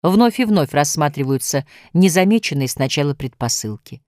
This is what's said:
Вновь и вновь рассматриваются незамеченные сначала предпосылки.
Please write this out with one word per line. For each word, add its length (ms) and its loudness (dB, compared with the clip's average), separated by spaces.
Вновь 360 2
и 60 0
вновь 280 0
рассматриваются 920 -2
незамеченные 760 2
сначала 460 -2
предпосылки. 920 -8